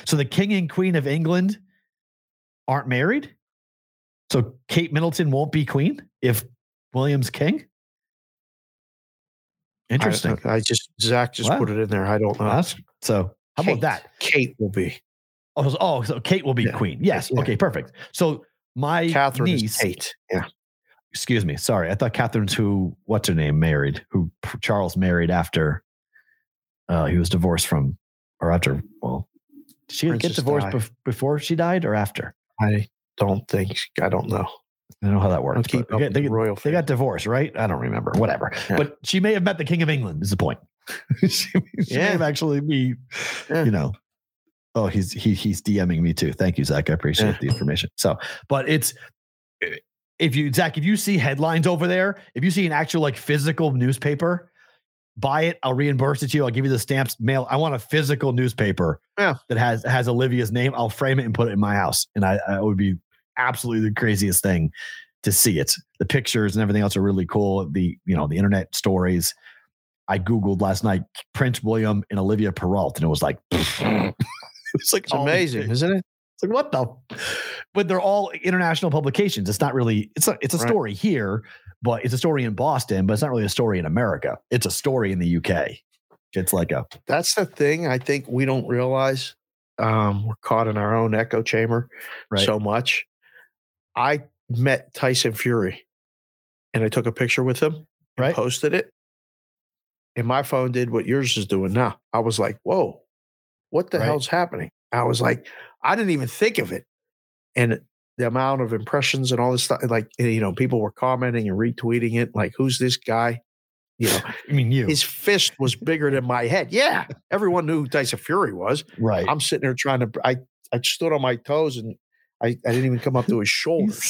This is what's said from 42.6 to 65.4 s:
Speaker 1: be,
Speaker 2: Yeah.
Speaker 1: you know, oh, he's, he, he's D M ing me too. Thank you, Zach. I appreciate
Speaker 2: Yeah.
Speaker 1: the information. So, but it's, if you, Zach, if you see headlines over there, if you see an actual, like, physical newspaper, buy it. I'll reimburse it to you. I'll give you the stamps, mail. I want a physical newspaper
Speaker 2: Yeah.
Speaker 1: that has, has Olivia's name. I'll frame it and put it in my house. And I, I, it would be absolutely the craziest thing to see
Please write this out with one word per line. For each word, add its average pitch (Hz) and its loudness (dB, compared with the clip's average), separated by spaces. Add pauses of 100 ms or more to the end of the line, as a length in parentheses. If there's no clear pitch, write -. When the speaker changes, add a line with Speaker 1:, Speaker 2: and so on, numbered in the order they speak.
Speaker 1:
be, 135 2 (540)
Speaker 2:
Yeah. 160 2
Speaker 1:
you 123 4
know, 82 0 (840)
oh, 110 2
he's, 92 0
he, 107 0
he's 98 -2
D 101 0
M 90 2
ing 82 2
me 85 4
too. 78 -2
Thank 92 0
you, 69 0
Zach. 73 0
I - 2
appreciate - 0
Speaker 2:
Yeah. - -8
Speaker 1:
the 67 -2
information. - -2
So, 80 0 (320)
but 135 0
it's, 151 0 (1300)
if 151 2
you, 147 0
Zach, 165 2
if 151 -2
you 208 4
see 202 0
headlines 151 2
over 175 2
there, 185 0 (140)
if 127 -2
you 185 4
see 185 2
an 156 -2
actual, 147 0
like, 143 0
physical 147 0
newspaper, 147 0 (640)
buy 139 0
it. 170 -2
I'll 131 0
reimburse 139 0
it 143 -2
to 151 2
you. 143 2
I'll 123 0
give 127 0
you 135 2
the 127 2
stamps, 135 -2
mail. 127 0
I 127 0
want 151 0
a 123 -4
physical 139 0
newspaper 104 0 (180)
Speaker 2:
Yeah. 180 2 (120)
Speaker 1:
that 123 -2
has, 117 2
has 127 0
Olivia's 120 0
name. 127 0
I'll 120 0
frame 135 0
it 123 0
and 110 -2
put 117 2
it 107 -4
in 98 2
my 104 2
house. 95 0
And 104 0
I, 95 2
I, 98 -2
it 95 -2
would 107 2
be 95 2 (420)
absolutely 120 0
the 104 -2
craziest 101 2
thing 85 2 (520)
to 101 0
see 95 2